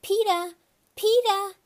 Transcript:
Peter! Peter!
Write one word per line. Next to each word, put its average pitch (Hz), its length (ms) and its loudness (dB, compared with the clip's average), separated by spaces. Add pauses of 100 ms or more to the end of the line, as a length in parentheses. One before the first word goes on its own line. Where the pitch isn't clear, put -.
Peter! 381 500 -2 (420)
Peter! 415 580 0 (140)